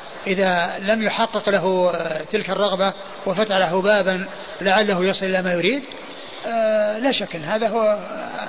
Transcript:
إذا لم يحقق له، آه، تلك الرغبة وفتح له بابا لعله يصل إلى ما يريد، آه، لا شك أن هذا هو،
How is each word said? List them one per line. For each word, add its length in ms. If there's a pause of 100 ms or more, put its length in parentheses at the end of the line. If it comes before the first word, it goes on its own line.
(280)
إذا 520
لم 240
يحقق 460
له، 440
آه، 300
تلك 260
الرغبة 440 (320)
وفتح 300
له 260
بابا 460 (340)
لعله 440
يصل 200
إلى 160
ما 120
يريد، 300 (640)
آه، 540
لا 120
شك 240
أن 80
هذا 240
هو، 140 (680)